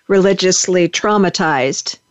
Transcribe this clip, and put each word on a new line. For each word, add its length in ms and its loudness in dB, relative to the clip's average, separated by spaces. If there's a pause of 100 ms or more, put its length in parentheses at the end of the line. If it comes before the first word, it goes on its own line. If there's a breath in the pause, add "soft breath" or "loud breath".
religiously 800 2
traumatized 1080 -2 (140)